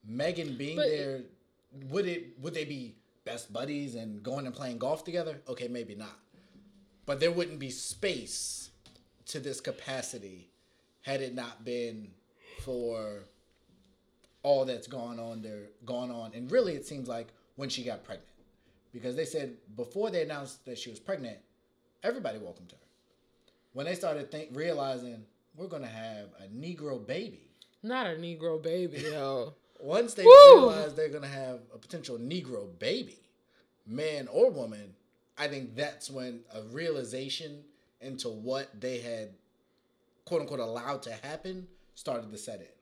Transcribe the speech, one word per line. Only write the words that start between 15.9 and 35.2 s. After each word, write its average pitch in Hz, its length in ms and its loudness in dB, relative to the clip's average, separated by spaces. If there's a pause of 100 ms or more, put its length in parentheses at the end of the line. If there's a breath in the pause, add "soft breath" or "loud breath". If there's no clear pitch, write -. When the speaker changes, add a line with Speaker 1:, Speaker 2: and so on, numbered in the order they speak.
Speaker 1:
on. 113 220 -12
And 123 180 -12
really, 202 240 0
it 135 100 -12
seems 135 220 -12
like 117 200 -10 (280)
when 135 140 -10
she 123 140 -8
got 113 200 -8
pregnant. - 260 -18 (640)
Because 123 220 -8
they 156 100 -4
said 127 320 -8 (180)
before 196 360 -6
they 175 100 -4
announced 147 440 -10
that 120 120 -14
she - 120 -14
was 107 100 -18
pregnant, 123 380 -10 (680)
everybody 180 340 -6
welcomed 90 340 -18
her. - 60 -20 (960)
When 139 120 -8
they 185 100 -4
started 151 360 -6
think-, 151 240 -12
realizing, 131 680 -6 (300)
"We're 175 120 -14
gonna 135 200 -12
have 110 400 -12 (120)
a 98 80 -20
Negro 139 580 -10
baby." 175 440 -10 (340)
Speaker 2:
Not 240 240 -4
a 175 40 -6
Negro 160 500 -6
baby, 170 380 -4
yo. 139 540 -6 (140)
<laughs> - 140 -20
Speaker 1:
Once 214 320 -2
they 202 100 -4
Speaker 2:
Woo! 269 300 12
Speaker 1:
realize 175 420 8
they're 156 140 -2
gonna 139 180 -10
have 131 320 -10 (140)
a 117 40 -20
potential 135 400 -12
Negro 127 500 -8 (120)
baby, 151 400 -6 (640)
man 143 460 -6
or 233 180 4
woman, 107 460 -10 (420)